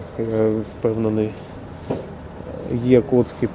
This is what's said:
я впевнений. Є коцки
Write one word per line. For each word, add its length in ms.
я 320
впевнений. 800
Є 160
коцки 540